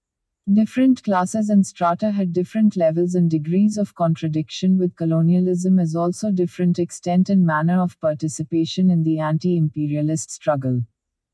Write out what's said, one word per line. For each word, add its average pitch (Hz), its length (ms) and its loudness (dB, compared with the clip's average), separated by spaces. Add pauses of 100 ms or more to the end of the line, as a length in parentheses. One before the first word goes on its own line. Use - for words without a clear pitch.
(520)
Different 254 520 2
classes 208 460 -2
and 202 160 4
strata 180 460 -2
had 196 220 -2
different 202 420 0
levels 175 400 0
and 175 160 2
degrees 185 460 0
of 202 180 -4
contradiction 165 840 -2
with 180 200 0
colonialism, 180 840 2
as 165 160 -2
also 180 360 -2
different 180 480 -2
extent 180 500 -2
and 190 160 4
manner 165 340 0
of 180 220 -4
participation 165 880 -2
in 165 140 2
the 160 160 0
anti-imperialist 156 1120 -2
struggle. 131 520 -2 (500)